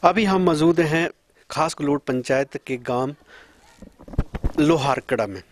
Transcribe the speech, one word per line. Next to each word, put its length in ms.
अभी 220
हम 160
मौजूद 380
हैं 300
खास 280
गलोड 200
पंचायत 580
के 100
गांव 380
लोहारकड़ा 680
में 240